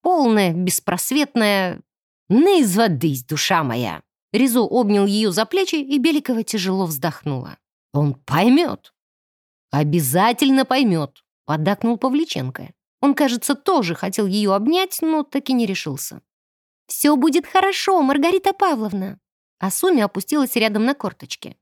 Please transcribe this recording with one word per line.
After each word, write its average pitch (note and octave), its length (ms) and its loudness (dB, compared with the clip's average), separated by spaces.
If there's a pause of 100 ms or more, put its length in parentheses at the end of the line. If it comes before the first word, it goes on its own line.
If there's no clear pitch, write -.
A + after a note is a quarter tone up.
Полная, A3+ 500 2
беспросветная G3 1300 -2 (480)
"Не E4 320 6
изводись, E3+ 640 0
душа D#3 400 -2
моя!" A#2 380 -4 (300)
Ризо B3 280 2
обнял G3+ 460 2
её G#3 240 0
за G#3 160 -2
плечи, F4+ 300 -2
и C#4 220 -2
Беликова B3+ 440 0
тяжело F#3+ 420 -2
вздохнула. D3 720 -6 (380)
"Он C#3+ 180 2
поймёт!" A3+ 800 0 (800)
"Обязательно F3+ 960 2
поймёт!" G3+ 580 0 (200)
поддакнул G3+ 540 -2
Павличенко. B3+ 760 -4 (280)
Он, C#4 140 2
кажется, C4+ 400 0
тоже B3+ 400 0
хотел G3 320 -4
её G3+ 260 0
обнять, E4 500 0
но D#4+ 200 0
так C#4 280 -6
и - 20 0
не A#3+ 140 0
решился. D#3+ 560 -8 (640)
"Всё D4 300 2
будет C#4+ 300 2
хорошо, F#4+ 560 2
Маргарита E4 500 2
Павловна!" A3 680 -2 (400)
Асуми C#4 420 0
опустилась B3 560 -2
рядом G#3+ 280 0
на C4+ 100 0
корточки. - 680 -12